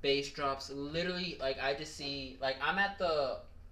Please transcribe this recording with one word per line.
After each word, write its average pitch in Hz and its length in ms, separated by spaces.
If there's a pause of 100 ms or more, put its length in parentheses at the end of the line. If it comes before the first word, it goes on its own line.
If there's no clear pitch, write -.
Bass 139 300
drops. 139 380
Literally, 165 680
like, 131 200
I 135 140
just 147 220
see, 139 460
like, 135 200
I'm 160 160
at 196 220
the, 143 400 (320)